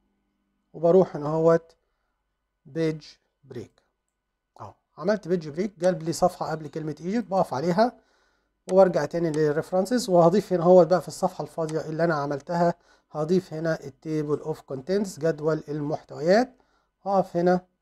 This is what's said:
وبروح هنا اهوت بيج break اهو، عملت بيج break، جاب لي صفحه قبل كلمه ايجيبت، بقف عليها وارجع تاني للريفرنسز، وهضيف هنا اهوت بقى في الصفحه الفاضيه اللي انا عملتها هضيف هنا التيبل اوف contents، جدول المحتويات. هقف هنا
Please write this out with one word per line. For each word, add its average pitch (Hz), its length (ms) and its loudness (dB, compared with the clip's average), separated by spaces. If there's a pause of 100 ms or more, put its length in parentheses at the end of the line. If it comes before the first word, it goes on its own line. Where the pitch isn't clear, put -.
(720)
وبروح 170 420 2
هنا 147 100 -8
اهوت 160 500 2 (880)
بيج 156 380 -6 (400)
break 127 280 -16 (880)
اهو، 101 120 -18 (240)
عملت 185 300 -4
بيج 165 220 -4
break، 180 300 -8
جاب 170 240 -2
لي 165 100 -4
صفحه 165 380 -2
قبل 156 160 -10
كلمه 156 320 -10
ايجيبت، 190 280 -4
بقف 180 260 -2
عليها 175 520 -2 (680)
وارجع 180 340 4
تاني 170 260 -4
للريفرنسز، 160 760 -2
وهضيف 175 440 4
هنا 170 100 0
اهوت 180 240 8
بقى 175 140 2
في - 60 -12
الصفحه 175 340 -6
الفاضيه 156 400 -6
اللي 156 220 -4
انا 170 120 2
عملتها 147 580 -2 (380)
هضيف 156 420 -2
هنا 160 300 -4
التيبل 151 560 -6
اوف 156 220 -10
contents، 185 580 -6
جدول 156 500 -2
المحتويات. 151 840 -2 (500)
هقف 190 340 -2
هنا 180 240 2 (200)